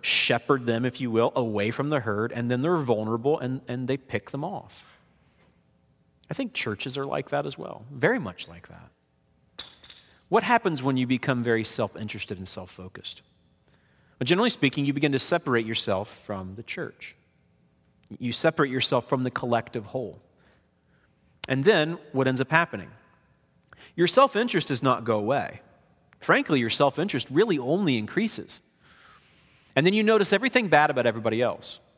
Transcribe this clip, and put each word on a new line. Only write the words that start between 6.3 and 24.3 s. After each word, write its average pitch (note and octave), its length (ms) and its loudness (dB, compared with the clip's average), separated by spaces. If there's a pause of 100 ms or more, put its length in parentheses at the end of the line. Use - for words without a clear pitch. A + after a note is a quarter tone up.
think B3+ 200 -8
churches B2 440 -6
are C#3 80 -4
like C#3 240 -6
that C#3+ 160 -2
as C#3+ 120 -10
well, - 340 -14
very D#3 280 0
much G2+ 280 -10
like E2+ 220 -20
that. - 960 -20 (640)
What G#3 140 2
happens F#3 400 2
when C3 140 0
you B2+ 100 0
become B2+ 340 0
very A2+ 220 0
self-interested G#2+ 760 -6
and F#2 100 -10
self-focused? - 720 -14 (1000)
Well, B2+ 60 -4
generally F3+ 240 4
speaking, C#3+ 360 0
you C#3 80 0
begin C#3+ 200 0
to C3+ 60 2
separate C3 460 0
yourself G#2+ 600 -4
from F#2+ 300 -10
the A#2 80 -14
church. - 520 -12 (1040)
You A#2+ 120 -4
separate D3+ 400 2
yourself B2+ 360 0
from B2+ 160 0
the B2 80 -2
collective A#2 540 -4
whole. G#2+ 360 -10 (1300)
And C3+ 160 0
then E3+ 340 4 (140)
what C3 160 2
ends C3 140 0
up C3 100 -6
happening? D#3+ 380 0 (1080)
Your E3+ 120 4
self-interest A3 600 4